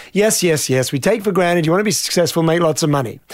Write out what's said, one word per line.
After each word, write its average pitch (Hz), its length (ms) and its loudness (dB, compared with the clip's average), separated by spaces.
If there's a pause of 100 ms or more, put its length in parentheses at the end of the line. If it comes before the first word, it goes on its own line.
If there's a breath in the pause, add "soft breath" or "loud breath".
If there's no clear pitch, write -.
(120 loud breath)
yes, 202 300 0
yes, 160 280 0
yes, 131 220 0
we 139 80 -2
take 208 220 0
for 202 100 -2
granted 175 340 2
you 165 60 2
want 185 80 2
to 214 40 0
be 208 60 -2
successful, 170 520 0
make 165 180 2
lots 156 220 0
of 156 80 0
money. 131 300 -2 (120)